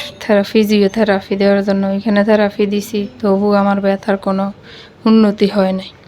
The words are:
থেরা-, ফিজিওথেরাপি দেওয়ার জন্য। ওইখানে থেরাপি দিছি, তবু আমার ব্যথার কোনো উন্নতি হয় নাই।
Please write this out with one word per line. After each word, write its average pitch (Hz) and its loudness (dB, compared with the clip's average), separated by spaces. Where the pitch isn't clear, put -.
থেরা-, 202 2
ফিজিওথেরাপি 202 0
দেওয়ার 202 2
জন্য। 196 -2
ওইখানে 202 0
থেরাপি 208 2
দিছি, 202 -4
তবু 202 2
আমার 202 0
ব্যথার 196 -2
কোনো 196 -4
উন্নতি 214 4
হয় 196 0
নাই। 190 -8